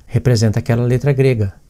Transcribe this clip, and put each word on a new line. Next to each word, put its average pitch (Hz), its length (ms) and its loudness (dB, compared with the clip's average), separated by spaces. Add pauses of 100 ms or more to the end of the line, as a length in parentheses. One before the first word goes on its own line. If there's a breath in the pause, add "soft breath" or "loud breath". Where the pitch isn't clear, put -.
representa 113 520 0
aquela 117 260 -2
letra 127 280 0
grega. 127 420 0 (160)